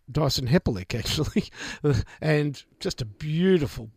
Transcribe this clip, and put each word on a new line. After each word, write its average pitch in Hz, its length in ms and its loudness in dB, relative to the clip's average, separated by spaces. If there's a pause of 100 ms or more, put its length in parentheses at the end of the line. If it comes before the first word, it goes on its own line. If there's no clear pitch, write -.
(120)
Dyson 139 360 0
Hepelic, 113 460 2
actually, - 520 -2 (360)
<laughs> 143 220 2 (180)
and 147 400 0 (200)
just - 200 -4
a 123 40 -4
beautiful, 151 920 0